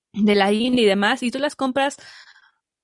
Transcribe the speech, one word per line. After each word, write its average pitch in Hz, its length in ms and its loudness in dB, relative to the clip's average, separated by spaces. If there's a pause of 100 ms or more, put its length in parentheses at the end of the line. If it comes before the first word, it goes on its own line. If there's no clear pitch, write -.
(140)
de 208 220 2
la 196 160 2
India 240 320 0
y 208 40 4
demás, 202 360 0
y 240 80 -4
tú 262 80 -8
las 285 160 -4
compras, 269 420 -4 (880)